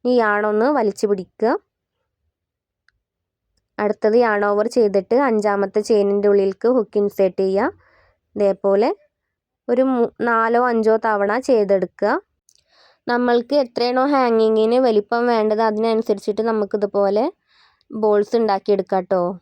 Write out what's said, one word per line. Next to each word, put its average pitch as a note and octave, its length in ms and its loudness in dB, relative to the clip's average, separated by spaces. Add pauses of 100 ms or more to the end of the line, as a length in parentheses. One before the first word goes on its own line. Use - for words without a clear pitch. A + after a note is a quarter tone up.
ഇനി B3 100 0 (100)
യാൺ G#3 280 0
ഒന്ന് G#3+ 160 0 (100)
വലിച്ചു A3 320 -2
പിടിക്കുക. G3+ 400 -4 (2250)
അടുത്തത് G#3+ 320 0 (100)
യാൺ G#3 240 0
ഓവർ G#3 160 0 (100)
ചെയ്തിട്ട് G3+ 400 0 (140)
അഞ്ചാമത്തെ G3+ 500 0 (100)
ചെയിനിൻ്റെ G3+ 420 2
ഉള്ളിലേക്ക് G3 440 0
ഹുക്ക് G#3 260 -2
ഇൻസേർട്ട് G3 400 -2
ചെയ്യുക. F#3+ 240 0 (720)
ഇതേപോലെ G3+ 540 0 (840)
ഒരു B3 200 2
മൂ-, A#3+ 220 -2 (160)
നാലോ A3+ 400 0
അഞ്ചോ A3 240 0 (120)
തവണ G3+ 260 0 (180)
ചെയ്തെടുക്കുക. G3+ 640 0 (1000)
നമ്മൾക്ക് A#3+ 520 0
എത്രയാണോ B3 400 -2 (100)
ഹാങ്ങിങ്ങിന് A3+ 720 2
വലിപ്പം A#3 380 0 (100)
വേണ്ടത് G#3+ 360 0
അതിനനുസരിച്ചിട്ട് A3 800 -2
നമുക്കിതുപോലെ G3+ 760 -2 (760)
ബോൾസ് G#3 360 0
ഉണ്ടാക്കിയെടുക്കാം G3 720 -2
ട്ടോ. F#3 120 0 (200)